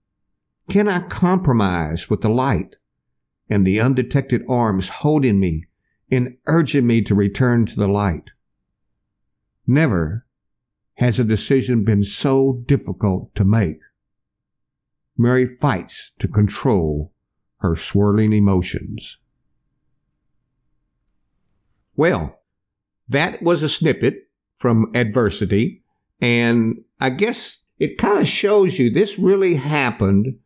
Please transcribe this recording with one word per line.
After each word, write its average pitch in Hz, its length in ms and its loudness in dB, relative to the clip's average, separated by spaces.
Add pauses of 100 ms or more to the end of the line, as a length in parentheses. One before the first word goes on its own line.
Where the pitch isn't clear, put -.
(720)
Can 208 180 2
I 180 120 0
compromise 110 1080 0
with 104 120 -2
the 113 80 0
light 117 480 -2 (720)
and 101 180 2
the 98 140 2
undetected 127 680 0
arms 113 400 0
holding 135 520 0
me 82 240 -2 (460)
and 123 260 -2 (100)
urging 147 400 2
me 117 160 2
to - 120 0
return 117 520 2
to - 100 -8
the 104 120 0
light? 101 420 -2 (1400)
Never 113 600 0 (680)
has 123 240 0
a 127 60 2
decision 113 600 0
been 101 200 2
so 135 640 0
difficult 101 680 -2
to 101 100 0
make. 101 360 0 (1400)
Mary 123 300 2
fights - 720 -4
to 95 100 -4
control 92 840 0 (460)
her 85 160 0
swirling 104 580 0
emotions. 101 840 -2 (2750)
Well, 135 440 -2 (680)
that 143 340 -2
was 151 220 0
a 147 40 0
snippet - 600 -2 (260)
from 113 400 0
Adversity, 110 880 -2 (380)
and 117 640 0 (160)
I 131 100 0
guess - 540 -4 (140)
it 151 200 -4
kinda 359 260 0
shows 202 540 2
you 123 120 4
this 175 280 -2
really 190 360 2
happened. 131 920 0